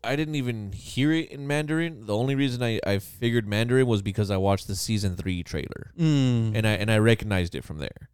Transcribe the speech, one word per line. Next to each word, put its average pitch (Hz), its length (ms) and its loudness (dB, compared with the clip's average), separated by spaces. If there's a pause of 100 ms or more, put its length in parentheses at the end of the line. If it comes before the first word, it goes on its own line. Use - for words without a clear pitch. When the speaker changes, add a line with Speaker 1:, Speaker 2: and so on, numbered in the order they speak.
Speaker 1:
I 123 140 -2
didn't 156 180 -2
even 117 380 -4
hear 139 400 0
it 160 180 0
in 139 160 -12
Mandarin. 151 600 -4
The 104 100 0
only 131 180 0
reason 131 300 0
I, 113 200 0
I 101 140 0
figured 117 480 -2
Mandarin 120 400 4
was 110 160 2
because 101 260 0
I 98 80 0
watched 98 300 2
the 101 80 -6
season 98 420 -2
three 87 280 -4
trailer. - 520 -8
Speaker 2:
Mm. 127 600 2
Speaker 1:
And 110 100 2
I, 107 60 4
and 104 180 0
I 110 80 6
recognized 107 560 2
it 65 100 -8
from 76 140 -12
there. - 360 -12